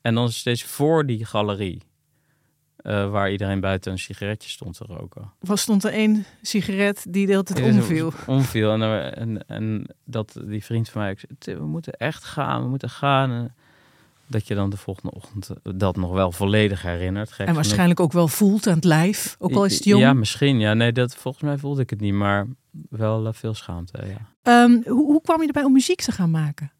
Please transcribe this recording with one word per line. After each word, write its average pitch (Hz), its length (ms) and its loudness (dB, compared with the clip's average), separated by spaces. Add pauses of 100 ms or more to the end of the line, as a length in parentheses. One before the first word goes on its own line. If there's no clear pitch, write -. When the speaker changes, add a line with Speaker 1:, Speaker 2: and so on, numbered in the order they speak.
Speaker 1:
En 117 140 0
dan 120 180 0
steeds 120 320 -4
voor 151 420 0
die 110 180 -4
galerie, 101 580 -4 (920)
eh, 101 340 -4
waar 98 200 0
iedereen 98 300 -2
buiten 95 320 -2
een 92 60 -6
sigaretje 101 520 -8
stond - 260 -12
te - 80 -16
roken. 104 560 -16
Speaker 2:
Was, 190 200 -2
stond 202 240 2
er 214 80 -2
één 214 320 2 (180)
sigaret 202 680 -2
die 196 180 0
de 196 60 2
hele 196 120 2
tijd 185 140 -4
Speaker 1:
Ja, 127 140 4
zo 208 60 6
Speaker 2:
omviel? 165 340 0 (140)
Speaker 1:
omviel. 127 460 2
En, 92 80 0
er, 107 320 -2
en, 113 360 -8
en 107 380 -4 (180)
dat 113 400 -8
die 104 200 -8
vriend 113 240 -2
van - 120 -8
mij, 101 100 -2
ik 98 80 -8
zei, - 200 -20
"Tim, 90 200 -12
we 76 80 -8
moeten 156 260 -8
echt - 320 -6
gaan, 139 380 -4
we 127 60 -4
moeten 131 220 -4
gaan." 135 400 2
En 117 240 -6 (720)
dat 110 200 -4
je 104 80 -4
dan 98 160 -2
de 101 60 -6
volgende - 380 -10
ochtend, - 360 -14
eh, - 240 -10
dat 95 220 0
nog 92 140 -2
wel 92 220 0
volledig 101 500 2
herinnert. 92 460 -4
Gek - 100 -20
Speaker 2:
En 98 80 -2
Speaker 1:
genoeg. 160 160 0
Speaker 2:
waarschijnlijk 175 380 2
ook 175 120 2
wel 175 160 2
voelt 202 380 2
aan 185 80 4
het 160 100 0
lijf, 170 540 2
ook - 160 -2
al 202 100 4
is 190 100 0
het - 100 -4
jong. 202 180 8
Speaker 1:
Ja, 135 100 8
misschien. 135 460 2
Ja, 107 160 4
nee, 117 180 4
dat, 123 240 0
volgens - 280 -10
mij 143 140 -2
voelde 139 240 -4
ik - 80 -4
het 104 100 -6
niet, 101 140 0
maar 101 320 2 (440)
wel, 110 360 -2
eh, 110 60 -6
veel 110 220 -8
schaamte, 90 520 -12
ja. 107 260 -14 (100)
Speaker 2:
Ehm, 240 280 8
hoe, 240 360 4
hoe 302 160 4
kwam 320 180 0
je 320 60 0
erbij 285 180 -2
om 269 80 4
muziek 269 280 4
te - 120 -4
gaan 170 180 0
maken? 151 500 -4